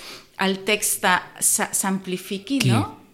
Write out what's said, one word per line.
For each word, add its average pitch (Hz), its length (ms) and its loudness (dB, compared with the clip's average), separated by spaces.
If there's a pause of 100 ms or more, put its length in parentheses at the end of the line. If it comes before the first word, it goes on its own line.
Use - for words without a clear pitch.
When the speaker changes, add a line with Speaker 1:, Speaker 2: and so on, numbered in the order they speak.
(380)
Speaker 1:
el 190 220 0
text - 440 0
sa-, - 640 2
s'amplifiqui, 190 880 -2
Speaker 2:
Qui? 208 120 4
Speaker 1:
no? 269 260 2 (180)